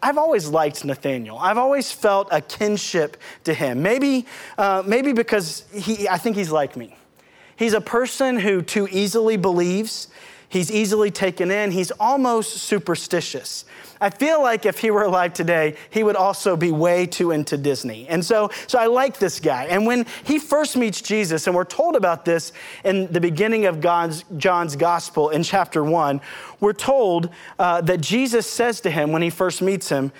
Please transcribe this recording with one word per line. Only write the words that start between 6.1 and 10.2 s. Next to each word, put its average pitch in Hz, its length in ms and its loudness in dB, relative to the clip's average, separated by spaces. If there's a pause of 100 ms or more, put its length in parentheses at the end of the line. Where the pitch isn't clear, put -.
think 202 200 -2
he's 190 140 -2
like 147 260 0
me. 117 200 -14 (600)
He's 226 160 0
a 214 80 2
person 247 580 0
who 190 240 2
too 196 280 -2
easily 214 460 2
believes. 180 720 0 (420)